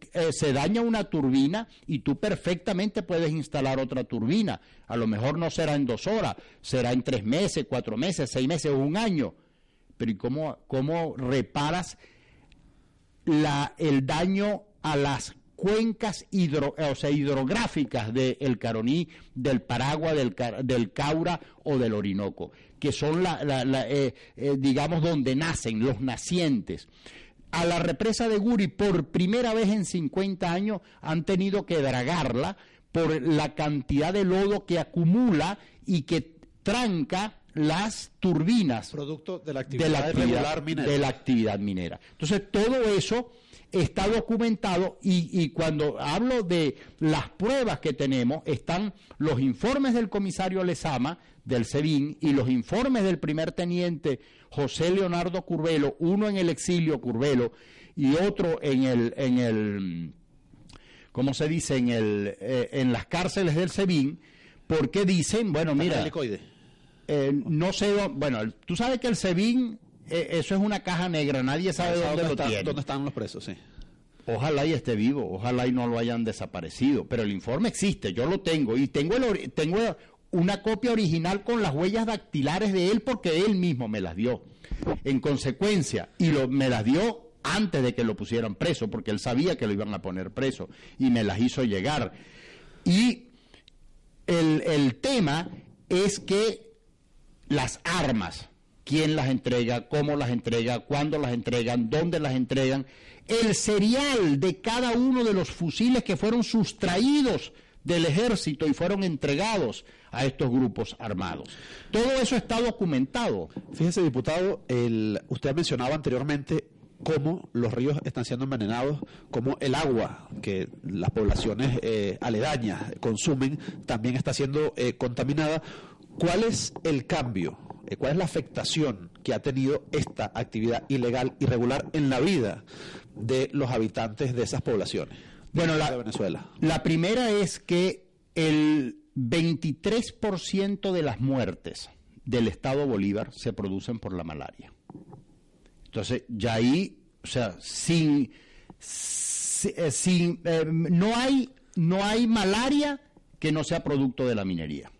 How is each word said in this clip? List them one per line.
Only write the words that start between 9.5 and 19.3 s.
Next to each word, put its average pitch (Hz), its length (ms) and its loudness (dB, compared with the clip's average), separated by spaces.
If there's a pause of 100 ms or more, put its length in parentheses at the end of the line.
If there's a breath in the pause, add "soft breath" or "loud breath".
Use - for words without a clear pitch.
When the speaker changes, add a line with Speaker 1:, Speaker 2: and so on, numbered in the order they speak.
Speaker 1:
Pero 113 140 -2
¿y 104 60 -2
cómo, 139 500 -4
cómo 151 500 -2
reparas 143 800 -2 (1300 soft breath)
la, 151 540 0
el 139 260 2
daño 190 600 -2 (180)
a 156 140 -2
las 139 400 -2 (180)
cuencas 214 760 0
hidro-, 151 440 0
eh, 156 140 -2
o 131 60 -2
sea, 143 140 -2
hidrográficas 139 1000 0
del 127 460 0
Caroní, 120 520 -2 (220 loud breath)